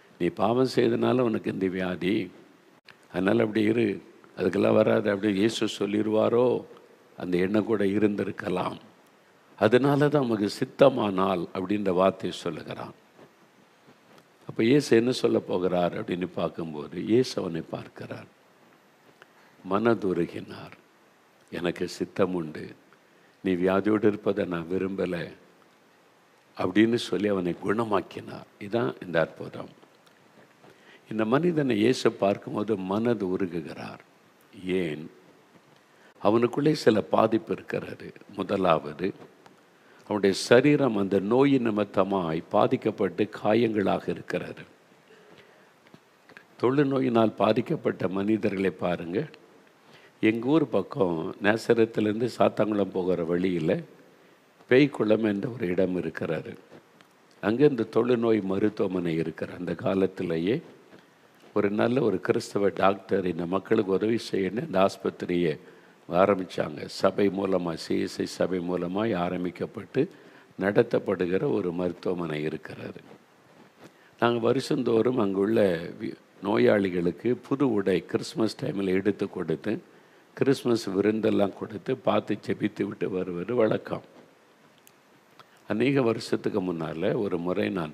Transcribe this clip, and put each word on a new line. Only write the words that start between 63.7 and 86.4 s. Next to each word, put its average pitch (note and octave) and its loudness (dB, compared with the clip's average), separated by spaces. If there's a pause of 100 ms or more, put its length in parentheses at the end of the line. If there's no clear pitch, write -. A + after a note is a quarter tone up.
உதவி G#2+ 0 (120)
செய்யணும்னு F#2+ -2
அந்த F#2+ -2
ஆஸ்பத்திரியை F2 0 (520)
ஆரம்பிச்சாங்க. F#2 0
சபை G2 2
மூலமா, F#2 -2
சி G2 -4
எஸ் F#2+ -6
ஐ F#2+ -2
சபை F2 -2
மூலமாய் F2+ -2
ஆரம்பிக்கப்பட்டு F2+ -4 (520)
நடத்தப்படுகிற F#2+ 0
ஒரு F#2 -2
மருத்துவமனை E2+ -4
இருக்கிறது. - -8 (1200)
நாங்க A#2+ 2
வருஷந்தோறும் A#2+ 0
அங்குள்ள G2 2 (200)
வி-, - -8 (280)
நோயாளிகளுக்கு G2+ 2
புது C3+ -2
உடை F#2+ 0
கிறிஸ்மஸ் - -4
டைம்ல G2 -4
எடுத்து F#2+ 0
கொடுத்து, F#2 -4 (540)
கிறிஸ்மஸ் A#2+ 0
விருந்தெல்லாம் G2+ 2
கொடுத்து, G#2+ -6
பார்த்து G#2 0
ஜெபித்து G#2 -4
விட்டு G#2 -4
வருவது F2+ -4
வழக்கம். G#2+ 0 (1700)
அநேக B2+ 2
வருஷத்துக்கு A2 -2